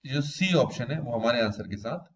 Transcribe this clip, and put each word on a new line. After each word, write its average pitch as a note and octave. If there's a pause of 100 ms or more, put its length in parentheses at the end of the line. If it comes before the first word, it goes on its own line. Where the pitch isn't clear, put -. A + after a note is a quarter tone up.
जो C#3+
सी F3+
option B2+
है D#3+
वो A#2+
हमारे A#2
answer G#2+
के G2+
साथ B2+